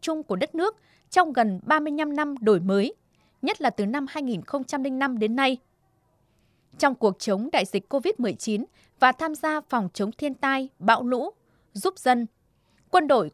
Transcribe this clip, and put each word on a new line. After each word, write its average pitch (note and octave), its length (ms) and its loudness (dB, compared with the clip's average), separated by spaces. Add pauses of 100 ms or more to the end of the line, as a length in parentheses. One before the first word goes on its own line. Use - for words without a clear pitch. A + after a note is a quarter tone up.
chung D#4 220 -4
của - 120 -4
đất A#3 200 -4
nước F#4 200 0 (340)
trong E4+ 240 2
gần G#3+ 300 0
ba D#4 160 2
mươi D4+ 180 -4
lăm D4+ 180 -2
năm D4 260 -2
đổi G#3 180 6
mới, G3 340 0 (480)
nhất F#4 200 -2
là C4+ 80 2
từ G#3 160 -2
năm C4+ 240 -4
hai D#4 140 -6
nghìn A#3 180 -2
không C#4 220 -6
trăm C#4 200 -6
linh C4 160 -2
năm C4 200 -2
đến G#3+ 160 0
nay. C4 220 0 (1200)
Trong C#4 180 2
cuộc G3+ 240 0
chống G#3+ 320 -2
đại - 140 2
dịch - 240 -6
covid C#4 280 0
mười A3+ 160 -2
chín G#3+ 320 -4 (340)
và B3+ 120 6
tham D#4 240 -4
gia D#4 260 -2
phòng A3+ 320 -2
chống G#3 180 -4
thiên - 220 -6
tai, C4+ 360 -2 (100)
bão G#3+ 240 4
lũ, B3 260 -2 (440)
giúp F4+ 260 -4
dân, A#3+ 280 2 (640)
quân E4 160 6
đội A3 260 4